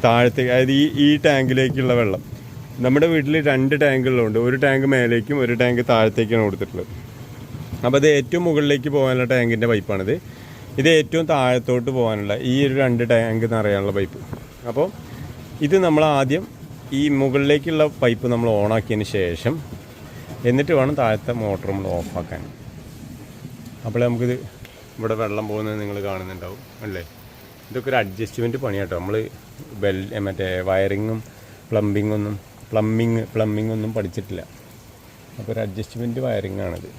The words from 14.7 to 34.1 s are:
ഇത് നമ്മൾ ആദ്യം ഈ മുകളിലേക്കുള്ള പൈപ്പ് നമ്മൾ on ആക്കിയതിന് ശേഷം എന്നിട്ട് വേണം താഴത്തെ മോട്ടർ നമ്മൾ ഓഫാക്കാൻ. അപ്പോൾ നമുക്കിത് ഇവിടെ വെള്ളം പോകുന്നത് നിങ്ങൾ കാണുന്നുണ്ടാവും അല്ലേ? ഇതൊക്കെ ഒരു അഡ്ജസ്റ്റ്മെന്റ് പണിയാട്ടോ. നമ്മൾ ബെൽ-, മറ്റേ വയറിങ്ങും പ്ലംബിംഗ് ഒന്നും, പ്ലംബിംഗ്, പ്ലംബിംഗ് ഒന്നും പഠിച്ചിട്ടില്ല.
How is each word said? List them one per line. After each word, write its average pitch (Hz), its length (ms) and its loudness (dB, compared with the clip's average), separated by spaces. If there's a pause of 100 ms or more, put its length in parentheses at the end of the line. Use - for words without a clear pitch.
ഇത് 185 200 4
നമ്മൾ 156 180 4 (140)
ആദ്യം 143 260 0 (560)
ഈ - 20 2 (200)
മുകളിലേക്കുള്ള 143 640 2 (200)
പൈപ്പ് 120 300 2
നമ്മൾ 117 140 2 (120)
on 107 180 2
ആക്കിയതിന് 107 380 -2
ശേഷം 92 380 0 (920)
എന്നിട്ട് 143 280 2
വേണം 135 220 2
താഴത്തെ 110 400 0
മോട്ടർ 101 300 -2
നമ്മൾ 98 160 -4 (100)
ഓഫാക്കാൻ. 82 460 -6 (1400)
അപ്പോൾ 117 180 -2
നമുക്കിത് 120 300 0 (640)
ഇവിടെ 110 240 -2
വെള്ളം 107 280 -2
പോകുന്നത് 107 320 -4
നിങ്ങൾ 101 240 -6
കാണുന്നുണ്ടാവും 92 560 -10 (240)
അല്ലേ? 92 160 -8 (680)
ഇതൊക്കെ 123 220 -6
ഒരു 127 100 2
അഡ്ജസ്റ്റ്മെന്റ് 110 640 -4
പണിയാട്ടോ. 98 360 -4
നമ്മൾ 95 160 -4 (680)
ബെൽ-, 95 260 -2 (200)
മറ്റേ 92 200 -4 (220)
വയറിങ്ങും 98 500 0 (520)
പ്ലംബിംഗ് 104 460 0
ഒന്നും, 104 180 -4 (360)
പ്ലംബിംഗ്, 110 520 0 (120)
പ്ലംബിംഗ് 110 400 0
ഒന്നും 110 220 -4
പഠിച്ചിട്ടില്ല. 95 440 -6 (960)